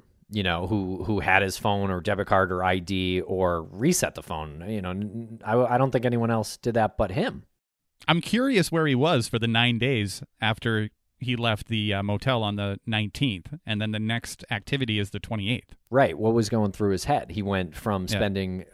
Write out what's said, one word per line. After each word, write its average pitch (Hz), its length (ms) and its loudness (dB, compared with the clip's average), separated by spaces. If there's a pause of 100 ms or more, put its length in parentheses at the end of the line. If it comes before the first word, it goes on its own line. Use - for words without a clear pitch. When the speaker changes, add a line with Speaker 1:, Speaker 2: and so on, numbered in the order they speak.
(320)
Speaker 1:
you 104 100 -2
know, 87 240 0
who, 92 380 -2
who 101 160 0
had 95 240 4
his 95 120 0
phone 101 360 0
or 90 100 -2
debit 98 240 0
card 95 260 4
or 90 120 0
I 92 160 2
D 92 420 0
or 90 400 0
reset 110 540 0
the - 80 -10
phone. 78 440 -8
You 107 140 -4
know, 92 80 -4
n-, 107 560 -8
I, 120 300 2
I - 20 4
don't 135 140 4
think 123 140 2
anyone 117 260 2
else 110 260 -2
did 120 160 -4
that 110 240 2
but 101 140 0
him. 151 320 -4 (640)
Speaker 2:
I'm 160 140 4
curious 233 500 2
where 160 160 2
he 135 80 4
was 135 320 4
for 120 100 -4
the 113 100 0
nine 117 300 2
days 110 460 -2 (180)
after 110 480 0 (320)
he 123 140 -2
left 113 320 0
the, 107 260 0
uh, 98 80 0
motel 107 420 0
on 104 120 -2
the 101 300 -4
nineteenth, 107 640 -2 (160)
and 107 160 -4
then 107 100 -4
the 107 80 -4
next 113 520 -4
activity 117 480 -2
is 101 100 -2
the 104 100 -8
twenty-eighth. 110 560 -4 (140)
Speaker 1:
Right. 117 280 4
What 110 160 2
was 113 140 4
going 107 240 2
through 101 200 0
his 92 120 -2
head? 139 260 0
He 101 120 -6
went 95 340 -2
from 101 280 -2
Speaker 2:
Yeah. 90 40 -6
Speaker 1:
spending, 95 560 -2 (100)